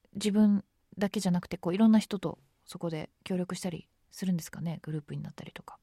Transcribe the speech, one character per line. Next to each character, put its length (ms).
自 180
分 340
だ 120
け 120
じ 80
ゃ 20
な 80
く 80
て、 100
こ 120
う 40
い 40
ろ 100
ん 40
な 80
人 200
と 180
そ 140
こ 100
で 200
協 140
力 180
し 60
た 80
り 180
す 140
る 80
ん 40
で 60
す 80
か 100
ね。 200
グ 100
ル 80
ー 40
プ 120
に 80
な 60
っ 40
た 100
り 80
と 120
か。 200